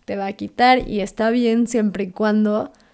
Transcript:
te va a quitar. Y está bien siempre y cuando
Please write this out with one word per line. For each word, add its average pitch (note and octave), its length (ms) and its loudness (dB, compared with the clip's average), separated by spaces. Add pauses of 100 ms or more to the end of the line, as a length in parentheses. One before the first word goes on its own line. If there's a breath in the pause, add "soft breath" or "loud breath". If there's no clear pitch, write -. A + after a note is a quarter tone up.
te G3+ 120 -8
va G3 100 -6
a G3 60 -8
quitar. B3 560 2
Y G#3 120 -4
está A3 300 -2
bien A#3 360 2
siempre G#3+ 380 0
y F#3 60 -10
cuando G#3+ 640 0 (220 soft breath)